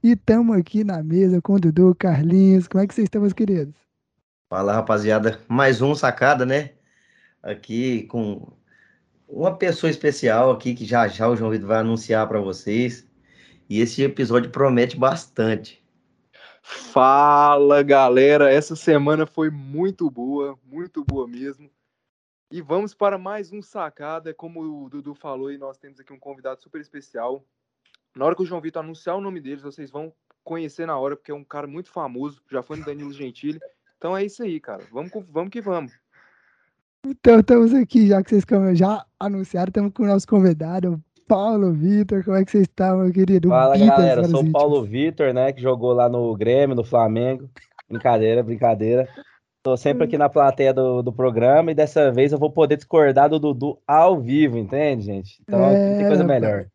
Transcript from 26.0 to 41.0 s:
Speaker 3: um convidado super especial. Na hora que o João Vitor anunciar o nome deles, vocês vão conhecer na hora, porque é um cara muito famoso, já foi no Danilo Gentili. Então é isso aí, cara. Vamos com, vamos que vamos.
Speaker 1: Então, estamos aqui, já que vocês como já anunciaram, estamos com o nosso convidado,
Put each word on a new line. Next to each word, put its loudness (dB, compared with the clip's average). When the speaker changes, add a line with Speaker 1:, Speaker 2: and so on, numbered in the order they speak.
Speaker 3:
um -20
convidado -14
super -20
especial. -12
Na -6
hora 0
que -8
o -4
João -12
Vitor -12
anunciar -10
o -8
nome -12
deles, -16
vocês -18
vão -16
conhecer -10
na -6
hora, -4
porque -18
é -10
um -20
cara -14
muito -16
famoso, -10
já -6
foi -14
no -16
Danilo -12
Gentili. -12
Então -8
é -4
isso -10
aí, -8
cara. -16
Vamos -12
com, -14
vamos -8
que -12
vamos. -8
Speaker 1:
Então, 6
estamos 4
aqui, 4
já 4
que -10
vocês 2
como 0
já 0
anunciaram, -6
estamos -4
com -6
o 0
nosso 0
convidado, 0